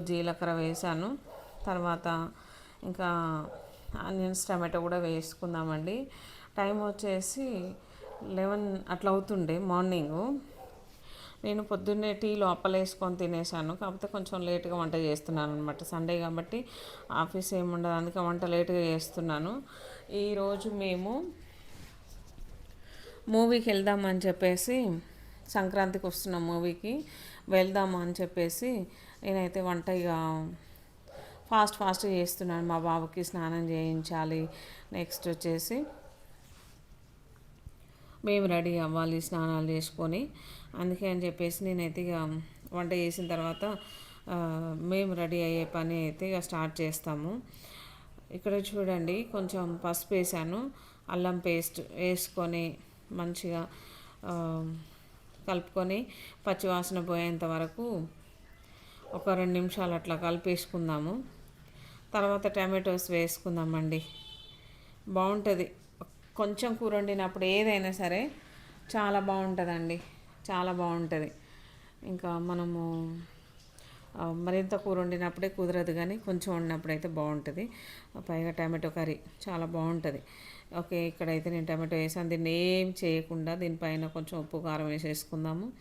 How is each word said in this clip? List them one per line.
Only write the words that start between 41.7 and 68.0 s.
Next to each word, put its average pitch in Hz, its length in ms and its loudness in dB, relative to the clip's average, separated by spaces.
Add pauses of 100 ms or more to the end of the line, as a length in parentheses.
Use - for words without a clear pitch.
ఇక 175 100 0 (600)
వంట 175 140 0 (120)
చేసిన 170 300 0
తర్వాత, 165 320 0 (680)
ఆ, - 20 0 (540)
మేము 190 300 4
రెడీ 170 260 2
అయ్యే 165 180 2 (120)
పని 165 280 0
అయితే 156 260 -2
ఇక 185 180 2
స్టార్ట్ 160 340 -2
చేస్తాము. 156 500 -2 (1040)
ఇక్కడ 196 160 0 (160)
చూడండి 185 480 0 (160)
కొంచెం 185 320 0 (200)
పసుపు 175 320 0
వేసాను, 180 440 0 (540)
అల్లం 180 320 2
పేస్ట్ 170 340 0 (220)
వేసుకొని 175 640 0 (560)
మంచిగా, 170 420 -2 (680)
ఆ, - 20 -2 (1160)
కలుపుకొని 185 500 0 (480)
పచ్చివాసన 185 540 2 (100)
పోయేంత 170 340 0 (100)
వరకు 165 320 -2 (1300)
ఒక 190 100 0 (120)
రెండు 180 200 4
నిమిషాలు 180 400 0
అట్లా 165 260 -2
కలిపేసుకుందాము. 170 880 0 (1000)
తర్వాత 202 400 4
టమాటోస్ 190 600 2
వేసుకుందామండి. 160 880 2 (1120)
బాగుంటుంది 196 500 4 (720)
కొంచెం 208 400 0
కూర 220 200 0
వండినప్పుడు 196 460 0 (120)
ఏదైనా 202 420 4
సరే, 180 220 2 (720)